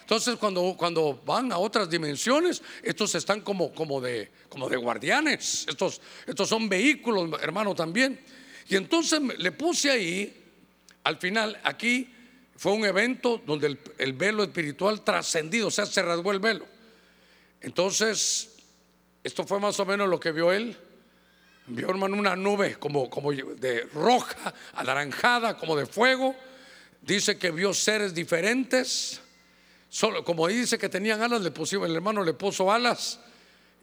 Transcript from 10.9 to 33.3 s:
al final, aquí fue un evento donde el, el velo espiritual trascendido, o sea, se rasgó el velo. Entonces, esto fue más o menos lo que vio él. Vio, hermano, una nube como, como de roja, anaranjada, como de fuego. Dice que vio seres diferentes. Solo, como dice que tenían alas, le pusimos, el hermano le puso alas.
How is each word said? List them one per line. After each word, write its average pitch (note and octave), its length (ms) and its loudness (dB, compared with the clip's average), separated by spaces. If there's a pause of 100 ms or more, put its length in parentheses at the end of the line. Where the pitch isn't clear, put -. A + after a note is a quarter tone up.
al D#3 120 0
final, G#3+ 460 -2
aquí A#3+ 500 0 (440)
fue - 160 2
un G#3+ 120 2
evento A3+ 640 2
donde D3 220 0
el, C#3 100 -6 (200)
el C3+ 140 0
velo G3+ 300 0
espiritual F3 600 -2
trascendido, E3+ 640 0
o - 20 -2
sea, G#3 160 0
se G3 160 -6
rasgó F3 300 0
el G3 80 -2
velo. G#3+ 260 -2 (960)
Entonces, - 880 0 (720)
esto D#3 240 -4
fue G3 140 0
más G3+ 180 0
o G3+ 80 0
menos G3+ 220 0
lo E3+ 100 2
que E3 140 -2
vio E3 200 4
él. G#3+ 240 -2 (920)
Vio, A#2+ 200 -6
hermano, G3 280 0
una G3+ 180 2
nube F#3+ 460 0
como, C#3+ 280 -2
como C#3+ 240 -4
de B2+ 600 -4
roja, F3+ 580 0 (220)
anaranjada, D3 800 0
como D#3+ 200 -2
de C#3 100 0
fuego. C4 480 2 (640)
Dice G3 380 0
que F3 140 0
vio F#3 200 0
seres G#3 400 0
diferentes. G3+ 1080 0 (680)
Solo, G3 360 0
como E3 220 2
dice A3+ 320 0
que G3 100 -2
tenían G#3+ 320 0
alas, A#3 220 0
le E3+ 80 -2
pusimos, F3 380 -4
el D#3+ 80 0
hermano G3+ 260 0
le D#3+ 100 2
puso F#3+ 380 0
alas. A#3 480 2 (640)